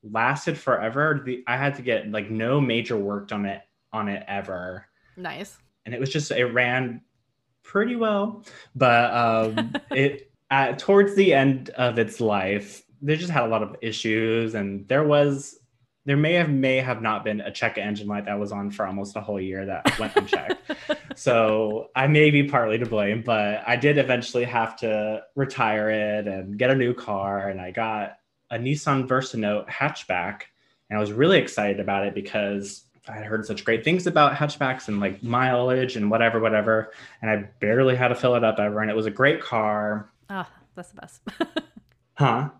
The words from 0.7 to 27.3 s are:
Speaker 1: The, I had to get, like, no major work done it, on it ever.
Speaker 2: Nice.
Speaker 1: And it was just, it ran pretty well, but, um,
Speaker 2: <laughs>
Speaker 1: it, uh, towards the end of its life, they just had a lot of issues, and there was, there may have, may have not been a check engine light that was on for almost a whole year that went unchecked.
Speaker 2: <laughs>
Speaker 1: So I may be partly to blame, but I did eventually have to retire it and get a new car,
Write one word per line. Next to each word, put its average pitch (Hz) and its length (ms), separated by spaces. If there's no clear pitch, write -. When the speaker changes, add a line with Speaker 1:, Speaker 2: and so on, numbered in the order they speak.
Speaker 1:
The, 127 220
I 123 100
had 139 180
to 135 60
get, 110 300
like, 104 180
no 113 300
major 117 380
work 101 320
done 101 160
it, 98 160
on 107 160
it 101 180
ever. 92 600
Speaker 2:
Nice. 170 420
Speaker 1:
And 117 100
it 117 40
was 139 120
just, 147 200
it 123 140
ran 123 560
pretty 233 320
well, 220 500
but, 120 380
um, 113 600
Speaker 2:
<laughs> - 80
Speaker 1:
it, 139 400
uh, 135 260
towards 202 380
the 190 180
end 135 380
of 120 280
its 107 220
life, 101 600
they 147 160
just 175 140
had 139 120
a 117 40
lot 110 160
of 104 180
issues, 113 760
and 98 320
there 139 160
was, 143 540
there 139 120
may 156 160
have, 170 160
may 131 280
have 127 240
not 107 220
been 107 180
a - 100
check - 280
engine 104 280
light 104 180
that 101 140
was 101 120
on 101 200
for 101 160
almost 98 280
a 107 60
whole 104 200
year 95 240
that - 340
went 214 160
unchecked. - 560
Speaker 2:
<laughs> - 280
Speaker 1:
So 110 800
I 135 120
may 151 240
be 143 120
partly 120 340
to 120 80
blame, 107 360
but 107 460
I 120 80
did 143 220
eventually 123 480
have 117 320
to 107 460
retire 110 540
it 107 380
and 95 300
get 127 120
a 135 60
new 123 180
car, 98 560